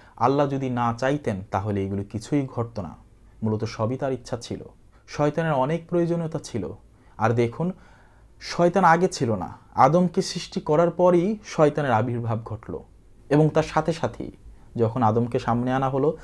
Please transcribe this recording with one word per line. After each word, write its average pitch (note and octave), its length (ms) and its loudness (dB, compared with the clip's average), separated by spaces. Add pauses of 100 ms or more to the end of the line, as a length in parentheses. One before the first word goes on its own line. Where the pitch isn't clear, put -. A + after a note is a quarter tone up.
(180)
আল্লাহ C#3 300 2
যদি C3+ 220 -4
না A#2+ 280 0
চাইতেন, C3 440 -2 (100)
তাহলে G2+ 320 -2
এগুলো G2 200 -4
কিছুই C3 520 -4
ঘটতো A#2 260 -6
না। D#2+ 140 -10 (480)
মূলত G#2+ 200 -2
সবই A2+ 340 -4
তার C3+ 160 -4
ইচ্ছা A#2+ 240 -8
ছিল। - 260 -10 (440)
শয়তানের D#3 460 0
অনেক D#3 360 -2
প্রয়োজনীয়তা E3+ 540 -2
ছিল। - 300 -8 (440)
আর A2 120 2
দেখুন, A#2 420 0 (680)
শয়তান F3 420 2
আগে F3 240 6
ছিল A2+ 280 -2
না, D#2 220 -8 (180)
আদমকে E3+ 460 4
সৃষ্টি - 400 -6
করার E3 300 2
পরই F3+ 540 4
শয়তানের D3 460 2
আবির্ভাব A#2 540 0
ঘটল F#2+ 340 -10 (500)
এবং D3+ 200 6
তার D#3 140 2
সাথে D#3+ 300 0
সাথেই - 380 -8 (520)
যখন A2+ 260 0
আদমকে A#2+ 360 2
সামনে A#2+ 320 0
আনা C3+ 180 0
হলো, C#3 140 0 (140)